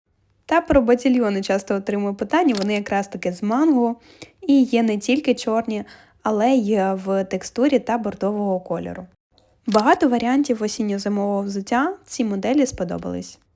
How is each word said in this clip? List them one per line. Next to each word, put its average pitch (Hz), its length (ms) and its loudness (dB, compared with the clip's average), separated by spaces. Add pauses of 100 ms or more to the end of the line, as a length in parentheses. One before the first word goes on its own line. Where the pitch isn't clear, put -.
(460)
Та 320 140 2
про 311 220 2
ботильйони 240 600 2
часто 196 320 -2
отримую 202 400 -4
питання, 269 440 0
вони 202 160 0
якраз 202 340 -2
таки 180 240 -6
з 175 100 -8
Манго, 240 540 2 (440)
і 277 220 4
є 233 200 2
не 214 160 0
тільки 254 360 0
чорні, 220 500 -2 (380)
але 220 280 2
й 220 260 2
в 190 480 0
текстурі 233 540 0
та 233 200 -2
бордового 202 640 -2
кольору. 175 460 -8 (600)
Багато 262 420 4
варіантів 240 540 0
осінньо-зимового 202 800 -2
взуття, 220 520 -2 (120)
ці - 180 -4
моделі 220 420 0
сподобались. 175 720 -8 (180)